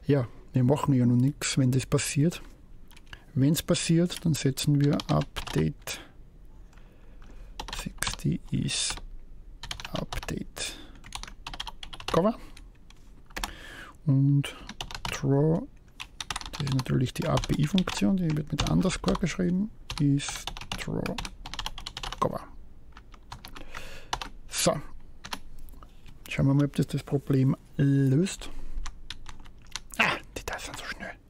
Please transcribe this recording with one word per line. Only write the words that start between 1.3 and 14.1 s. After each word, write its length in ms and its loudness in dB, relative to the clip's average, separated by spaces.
wenn 140 6
das 160 2
passiert. 560 2
Wenn's 300 4
passiert, 640 2
dann 80 4
setzen 500 4
wir 140 4
Update 920 0
sixty 580 -2
is 440 0
Update 840 -6
Cover 300 4
und 480 6